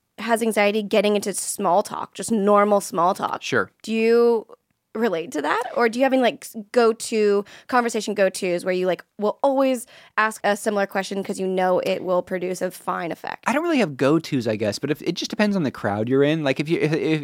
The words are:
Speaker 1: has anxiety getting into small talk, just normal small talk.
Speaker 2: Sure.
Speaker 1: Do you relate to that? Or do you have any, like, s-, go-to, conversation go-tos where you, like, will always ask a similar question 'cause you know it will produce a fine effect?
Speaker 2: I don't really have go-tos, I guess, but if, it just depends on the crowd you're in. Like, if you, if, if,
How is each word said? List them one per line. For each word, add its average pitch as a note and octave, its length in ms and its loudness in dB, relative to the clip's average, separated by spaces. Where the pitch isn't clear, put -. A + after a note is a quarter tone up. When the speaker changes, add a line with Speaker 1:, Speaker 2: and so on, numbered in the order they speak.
Speaker 1:
has A3+ 220 -2
anxiety G#3+ 400 0
getting G#3 360 2
into G3+ 160 -4
small F#3+ 500 0
talk, - 320 -10
just - 160 -8
normal G3+ 500 4
small F3+ 320 0
talk. - 300 -4
Speaker 2:
Sure. - 260 0
Speaker 1:
Do G#3+ 100 -6
you A#3 540 2
relate E3+ 360 -2
to D4 120 -4
that? D#4 180 0
Or A#3 140 2
do A#3 100 -4
you C4+ 60 2
have B3+ 80 2
any, C4 100 4
like, - 220 0
s-, - 100 -18
go-to, A3 720 2
conversation A#3 480 0
go-tos F#3+ 500 0
where F#3 80 0
you, F3+ 140 -2
like, E3+ 180 -2
will G#3 240 -2
always C4+ 420 2
ask A3 260 0
a G3+ 140 2
similar G3+ 300 0
question G3 360 -4
'cause G3 160 -6
you F#3+ 60 -2
know F#3 400 2
it F#3+ 180 -2
will F3+ 200 0
produce F3+ 400 -6
a F#3 80 -4
fine F3+ 400 -6
effect? - 340 -10
Speaker 2:
I A3+ 80 0
don't D4+ 80 -2
really E4+ 160 0
have D#3+ 180 0
go-tos, C#3 520 0
I A2 80 0
guess, G#2 240 -2
but C#3+ 100 -4
if, D3 140 -4
it F3 100 -2
just - 160 -8
depends G#3+ 260 0
on F#3 60 0
the C3 80 0
crowd A2 400 -2
you're C3+ 140 4
in. D#3 200 2
Like, C3+ 160 0
if D3 80 -4
you, E3 120 0
if, D3+ 140 0
if, D3+ 300 0